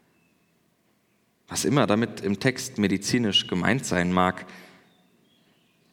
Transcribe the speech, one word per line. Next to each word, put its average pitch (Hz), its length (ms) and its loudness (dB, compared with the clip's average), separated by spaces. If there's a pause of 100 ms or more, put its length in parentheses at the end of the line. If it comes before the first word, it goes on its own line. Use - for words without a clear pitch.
(1500)
Was - 200 -4
immer 120 200 4
damit 110 360 -2
im 101 180 -2
Text - 380 -2
medizinisch 101 680 0
gemeint 95 360 0
sein 90 300 0
mag. 90 320 0 (1500)